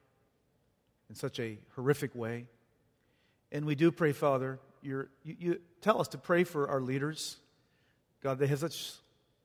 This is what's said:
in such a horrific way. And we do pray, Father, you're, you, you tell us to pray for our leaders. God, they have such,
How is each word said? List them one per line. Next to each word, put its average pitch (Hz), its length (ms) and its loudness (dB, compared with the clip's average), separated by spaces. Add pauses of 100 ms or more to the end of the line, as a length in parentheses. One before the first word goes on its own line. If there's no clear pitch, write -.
(1080)
in 110 60 -16
such 131 260 -6
a 110 180 -6 (160)
horrific 139 400 0
way. 117 300 -6 (1080)
And 147 140 -4
we 151 100 2
do 165 160 6
pray, 165 220 4
Father, 131 460 0 (240)
you're, 135 260 -6 (140)
you, 156 160 -12
you 175 220 -2 (200)
tell - 180 4
us 160 100 0
to 143 100 -10
pray 175 260 4
for 143 240 -2
our 135 140 0
leaders. 139 560 -4 (840)
God, 135 160 0
they 139 100 4
have 143 100 2
such, - 340 -6 (520)